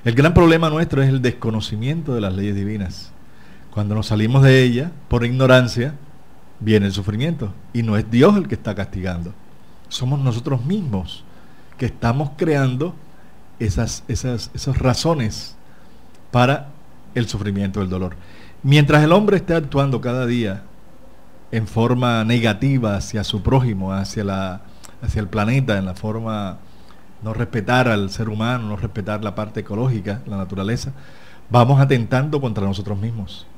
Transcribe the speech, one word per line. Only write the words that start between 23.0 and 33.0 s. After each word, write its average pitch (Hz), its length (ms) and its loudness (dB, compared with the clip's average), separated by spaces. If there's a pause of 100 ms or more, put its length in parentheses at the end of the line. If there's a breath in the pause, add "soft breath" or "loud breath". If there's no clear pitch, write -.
su 104 180 -2
prójimo, 110 520 2
hacia 98 300 -4
la, 95 380 -4 (400 loud breath)
hacia 117 180 -2
el 104 80 -2
planeta, 110 500 0
en 95 80 -2
la 90 100 -6
forma 107 640 -6 (640 soft breath)
no 110 100 -6
respetar 120 540 2
al 101 240 2
ser 110 180 -4
humano, 113 380 -4
no 104 80 -4
respetar 104 480 -4
la 101 100 -4
parte 107 280 -6
ecológica, 104 680 -2
la 104 100 -6
naturaleza, 98 540 -4 (580 loud breath)
vamos 123 300 8
atentando 135 600 2
contra 107 260 -2
nosotros 101 340 -2
mismos. 110 480 -6 (100)